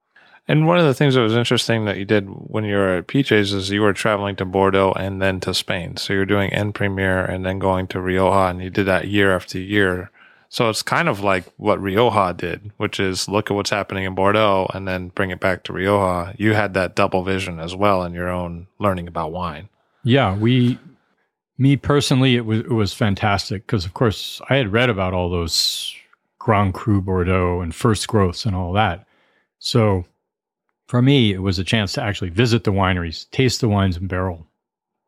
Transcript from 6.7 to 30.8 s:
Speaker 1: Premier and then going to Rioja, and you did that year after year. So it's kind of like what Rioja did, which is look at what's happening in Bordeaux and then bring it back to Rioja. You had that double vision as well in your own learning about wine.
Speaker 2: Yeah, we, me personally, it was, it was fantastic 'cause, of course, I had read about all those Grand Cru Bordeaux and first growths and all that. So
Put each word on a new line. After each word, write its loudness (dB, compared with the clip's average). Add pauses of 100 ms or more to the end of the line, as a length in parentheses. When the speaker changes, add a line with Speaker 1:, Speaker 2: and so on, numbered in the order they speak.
Speaker 1:
Premier -2
and -6
then -4
going 0
to -8
Rioja, 2
and -8
you -8
did -2
that 0
year 2
after -6
year. 0 (380)
So 0
it's -4
kind 0
of -4
like 0 (140)
what 0
Rioja 2
did, -8
which -6
is -2
look -2
at 0
what's -2
happening -4
in -6
Bordeaux 2
and -8
then -6
bring -4
it -10
back 0
to -12
Rioja. 0
You 2
had 0
that -2
double 0
vision -4
as -10
well 2
in -6
your -4
own -6 (120)
learning -2
about -6
wine. -8 (380)
Speaker 2:
Yeah, 2
we, 2 (800)
me 4
personally, 2
it -2
was, 0
it -6
was 0
fantastic -2
'cause, -2
of -10
course, -2 (100)
I 2
had 0
read 4
about -2
all 0
those -4 (460)
Grand 2
Cru 0
Bordeaux 0
and -8
first 0
growths 0
and -2
all -4
that. 0 (540)
So 2 (840)